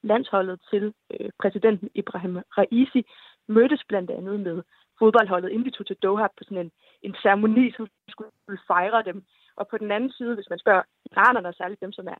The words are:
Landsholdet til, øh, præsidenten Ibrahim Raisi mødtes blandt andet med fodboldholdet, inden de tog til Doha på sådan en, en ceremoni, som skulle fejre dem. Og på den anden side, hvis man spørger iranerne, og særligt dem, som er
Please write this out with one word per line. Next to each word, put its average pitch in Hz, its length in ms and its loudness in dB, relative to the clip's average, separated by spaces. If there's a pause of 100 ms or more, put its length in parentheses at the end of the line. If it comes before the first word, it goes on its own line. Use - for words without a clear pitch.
Landsholdet 202 580 0 (100)
til, 208 220 -2 (200)
øh, 202 180 -10 (120)
præsidenten 202 520 0
Ibrahim 180 420 -6 (220)
Raisi 233 480 2 (420)
mødtes 233 400 4
blandt 185 220 -4
andet 196 300 -8
med 175 220 -6 (360)
fodboldholdet, 208 520 4
inden 233 160 -4
de 262 100 -8
tog 202 100 -12
til 196 100 -8
Doha 202 300 0
på - 180 -8
sådan 190 140 -10
en, 170 120 -8 (320)
en 196 200 -10
ceremoni, 220 540 4
som 220 120 -10 (200)
skulle - 580 -16
fejre 202 360 2
dem. 196 220 -10 (320)
Og 202 140 -8
på 220 80 -6
den 208 120 -6
anden 240 220 -2
side, 240 220 -6
hvis 202 160 -10
man - 80 -6
spørger 190 240 4 (280)
iranerne, 226 380 2
og 175 60 -10
særligt 185 260 -10
dem, 190 120 -10
som 185 140 -14
er - 140 -12